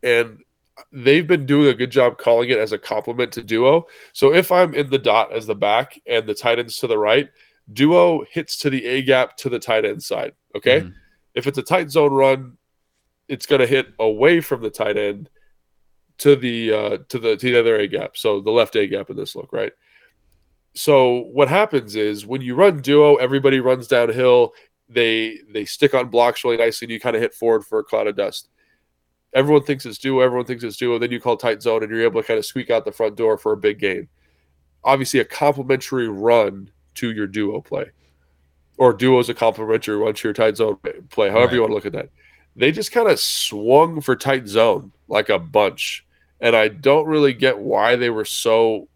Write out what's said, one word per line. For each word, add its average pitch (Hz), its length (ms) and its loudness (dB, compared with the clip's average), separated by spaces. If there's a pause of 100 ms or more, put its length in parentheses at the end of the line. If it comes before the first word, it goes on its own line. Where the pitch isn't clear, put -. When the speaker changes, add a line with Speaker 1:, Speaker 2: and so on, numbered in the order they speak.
Speaker 1:
And 117 360 0 (560)
they've 143 340 2
been 156 180 0
doing 143 220 4
a 131 60 4
good 123 180 -4
job 123 280 2
calling 120 320 2
it 120 60 2
as 110 140 -2
a 107 60 -6
compliment 117 560 -6
to 117 100 -12
duo. 123 440 2 (260)
So 135 200 4
if 180 160 2
I'm 180 240 2
in 139 160 -4
the 135 80 -2
dot 110 360 0
as 110 120 -8
the 107 100 -4
back 104 520 -2
and 117 180 -2
the 107 100 -6
tight 117 240 -2
end's 117 180 -8
to 131 100 -8
the 113 100 0
right, 110 300 2 (460)
duo 165 580 2
hits - 280 -8
to 147 100 -2
the 131 160 -4
A 131 160 -4
gap 127 360 0
to - 120 -6
the 120 100 -4
tight 110 240 -2
end 107 200 -4
side, 110 300 -8 (220)
okay? 127 260 2
Speaker 2:
Mm-hmm. 90 80 -14 (440)
Speaker 1:
If 120 140 -4
it's 139 100 -6
a 127 60 -6
tight 170 260 -2
zone 147 240 2
run, 135 440 0 (680)
it's - 200 -10
gonna 135 180 2
hit 131 220 0 (120)
away 113 400 2
from 135 220 -6
the 110 80 -6
tight 104 280 -4
end 104 320 -6 (920)
to 143 160 6
the, 117 360 -4
uh, 104 260 -2 (120)
to 127 100 -6
the, 113 160 -2
to 123 160 -2
the 120 80 4
other 113 180 2
A 104 100 0
gap. 95 280 -8
So 104 240 -2
the 101 120 -4
left 113 240 2
A 104 120 0
gap 98 220 -8
in 101 80 -12
this 98 180 -12
look, - 160 -16
right? 107 220 -6 (1000)
So 127 480 2 (100)
what 131 160 4
happens 147 460 0
is 104 300 -4
when 131 160 -8
you 123 140 -6
run 170 260 4
duo, 147 340 6
everybody 135 440 2
runs 127 280 0
downhill. 120 680 2 (340)
They, 113 520 -2 (120)
they 104 140 -6
stick - 280 0
on 127 160 0
blocks 117 360 0
really 117 120 0
nicely, 117 280 -2
and 117 60 -12
you 113 80 -10
kinda 113 200 -2
hit 117 140 -4
forward 113 320 0
for 110 140 -4
a 104 40 -8
cloud 107 240 -4
of 104 80 -6
dust. - 320 -8 (840)
Everyone 143 300 2
thinks 139 220 -6
it's 113 120 -14
duo. 135 240 0
Everyone 123 240 0
thinks 120 180 -10
it's 110 140 -10
duo. 120 200 -2
Then 120 140 -2
you 120 80 -6
call 120 160 -2
tight 110 260 -4
zone, 113 220 -2
and 107 80 -8
you're 113 120 -2
able 113 180 0
to - 40 -6
kinda 113 160 -2
squeak 123 280 -10
out 113 160 0
the 101 80 -8
front 107 240 -4
door 110 200 0
for 107 140 -4
a 104 60 -2
big 104 200 -2
gain. 90 300 -4 (800)
Obviously, 135 340 0
a 113 60 0
complimentary 131 840 -2
run 101 640 0 (240)
to 120 160 -6
your 107 160 -6
duo 101 340 -6
play, - 240 -10 (920)
or 127 140 6
duo 123 280 4
is 120 100 -2
a 120 40 -4
complimentary 110 640 -2
run 107 180 -2
to - 120 -8
your 110 60 -4
tight 110 240 0
zone 107 200 -2 (340)
play, 104 180 0
however 120 240 2
you 120 80 0
Speaker 2:
Right. 110 80 0
Speaker 1:
wanna 107 60 -2
look 101 100 -6
at 101 60 -8
that. - 180 -10 (460)
They 135 160 2
just 196 200 -6
kinda 220 260 2
swung 143 840 0
for 135 140 -2
tight 131 320 -4
zone, 110 440 0 (160)
like, - 220 -2
a 202 80 2
bunch, 101 720 -2 (320)
and 117 160 2
I 110 140 4
don't 143 360 0
really 151 280 2
get 120 260 0
why 113 380 0
they 120 120 0
were 110 160 -4
so 113 720 0